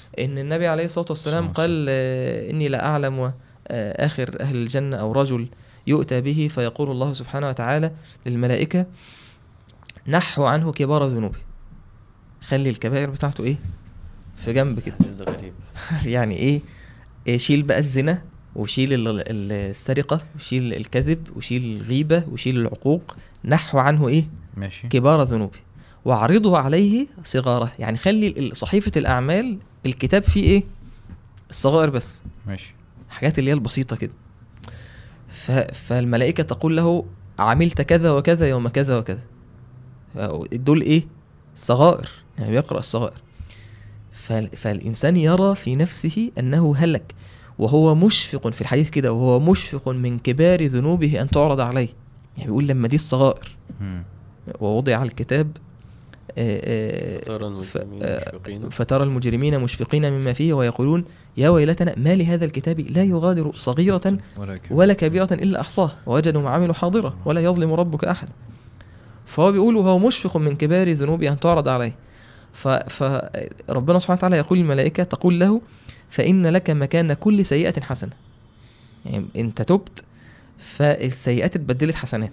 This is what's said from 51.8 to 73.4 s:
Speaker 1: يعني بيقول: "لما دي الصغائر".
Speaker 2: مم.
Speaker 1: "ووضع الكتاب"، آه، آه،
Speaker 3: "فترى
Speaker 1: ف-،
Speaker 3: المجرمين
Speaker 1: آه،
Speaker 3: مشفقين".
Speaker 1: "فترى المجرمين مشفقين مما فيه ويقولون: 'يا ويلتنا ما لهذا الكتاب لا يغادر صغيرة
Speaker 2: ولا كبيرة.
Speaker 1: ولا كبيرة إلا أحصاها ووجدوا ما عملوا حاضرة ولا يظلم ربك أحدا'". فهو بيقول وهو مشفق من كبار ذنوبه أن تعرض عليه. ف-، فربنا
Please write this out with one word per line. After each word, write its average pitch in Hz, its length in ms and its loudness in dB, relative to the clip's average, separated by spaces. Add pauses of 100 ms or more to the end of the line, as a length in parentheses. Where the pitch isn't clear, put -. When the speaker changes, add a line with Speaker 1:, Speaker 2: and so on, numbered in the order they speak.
Speaker 1:
يعني - 120 -10
بيقول: 135 180 0
"لما 127 200 2
دي 127 80 0
الصغائر". 135 600 0 (260)
Speaker 2:
مم. 92 220 -8 (560)
Speaker 1:
"ووضع 113 440 0
الكتاب"، 147 540 -2 (800)
آه، 110 260 -2
آه، 107 560 -4
Speaker 3:
"فترى - 200 -8 (240)
Speaker 1:
ف-، 95 140 -10
Speaker 3:
المجرمين 101 260 -8
Speaker 1:
آه، - 140 -4
Speaker 3:
مشفقين". 101 520 -12
Speaker 1:
"فترى 135 340 0
المجرمين 131 560 0
مشفقين 139 540 0
مما 135 200 -2
فيه 156 200 0
ويقولون: 135 500 2 (340)
'يا 120 120 4
ويلتنا 170 480 4
ما 156 180 4
لهذا 170 300 2
الكتاب 160 340 -2
لا 165 240 0
يغادر 170 520 2
صغيرة 180 640 2 (200)
Speaker 2:
ولا 98 200 -8
كبيرة. 123 200 -4
Speaker 1:
ولا 196 160 8
كبيرة 185 380 2
إلا - 300 0
أحصاها 165 340 0 (100)
ووجدوا 151 360 2
ما 139 80 -2
عملوا 165 240 2
حاضرة 175 520 -2
ولا 160 160 2
يظلم 170 320 2
ربك 165 320 0
أحدا'". - 260 -4 (920)
فهو 180 260 2
بيقول 208 240 4
وهو 185 240 4
مشفق 180 380 0
من 151 180 0
كبار 170 360 2
ذنوبه 151 380 0
أن 139 100 0
تعرض 165 280 2
عليه. 123 280 0 (580)
ف-، - 140 -8
فربنا 135 1300 -2